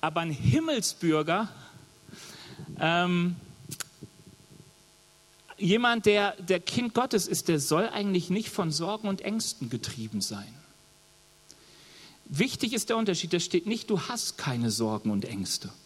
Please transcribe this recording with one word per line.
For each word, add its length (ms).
aber 200
ein 100
Himmelsbürger, 1160
ähm, 580
jemand, 480
der, 260
der 180
Kind 340
Gottes 320
ist, 220
der 120
soll 280
eigentlich 420
nicht 200
von 200
Sorgen 380
und 120
Ängsten 500
getrieben 500
sein. 320
Wichtig 460
ist 160
der 80
Unterschied, 360
da 80
steht 260
nicht, 240
du 100
hast 380
keine 320
Sorgen 400
und 140
Ängste. 460